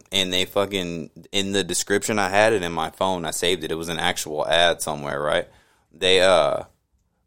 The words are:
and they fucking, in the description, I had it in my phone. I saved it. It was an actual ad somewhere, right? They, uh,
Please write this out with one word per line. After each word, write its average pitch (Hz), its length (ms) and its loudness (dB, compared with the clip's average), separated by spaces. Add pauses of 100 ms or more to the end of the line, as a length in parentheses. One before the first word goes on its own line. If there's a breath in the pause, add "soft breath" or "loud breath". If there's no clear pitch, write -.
(120)
and 95 200 0
they 92 140 0
fucking, 90 880 -4
in 98 180 -2
the 98 140 0
description, 101 540 -2
I 95 100 0
had 107 240 4
it 101 80 0
in 85 120 -4
my 80 180 -4
phone. 92 340 -2
I 78 60 -6
saved 87 320 0
it. 78 80 -4
It 82 40 -4
was 82 120 -6
an 82 120 -6
actual 80 460 -4
ad 82 360 2
somewhere, 71 400 -6
right? 82 260 -2 (500 soft breath)
They, 92 220 4
uh, 87 440 4 (640)